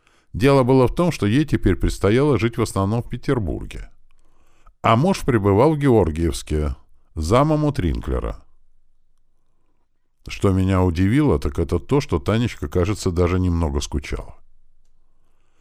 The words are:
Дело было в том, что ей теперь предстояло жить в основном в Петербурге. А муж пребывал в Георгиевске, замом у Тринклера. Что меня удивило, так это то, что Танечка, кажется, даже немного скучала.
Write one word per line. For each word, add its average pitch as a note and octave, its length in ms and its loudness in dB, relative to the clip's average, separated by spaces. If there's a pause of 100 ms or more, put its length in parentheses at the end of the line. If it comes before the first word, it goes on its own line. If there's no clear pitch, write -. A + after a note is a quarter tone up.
(340)
Дело C3+ 280 4
было C3 260 4
в - 60 -2
том, F3 180 0
что - 140 -4
ей B2 200 2
теперь A2 300 0
предстояло A#2 640 0
жить A#2 200 -2
в A#2+ 40 -2
основном G#2 400 -2
в - 80 -16
Петербурге. F#2 800 -6 (920)
А A2+ 120 4
муж F3 260 0
пребывал A2 520 4
в D3 60 -4
Георгиевске, D#2+ 960 0 (400)
замом C3+ 480 0
у D3 80 0
Тринклера. B1 720 -4 (1800)
Что - 240 0
меня F#2+ 320 2
удивило, F#2+ 560 2
так D2+ 180 -4
это E2+ 220 -2
то, C#3+ 220 0
что F2+ 180 -4
Танечка, A2 480 -2
кажется, F2+ 440 -2
даже F2 280 0
немного E2+ 400 0
скучала. - 560 -8 (1300)